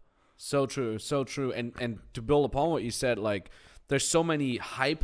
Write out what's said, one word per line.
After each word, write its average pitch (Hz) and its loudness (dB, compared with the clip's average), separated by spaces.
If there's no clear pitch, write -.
So 139 0
true, 120 -2
so 139 -2
true. 131 -4
And, 120 -4
and 117 -4
to 123 -8
build 147 4
upon 143 0
what 139 0
you 117 -4
said, 120 0
like, 101 -2
there's 139 2
so 165 4
many 147 0
hype 147 -2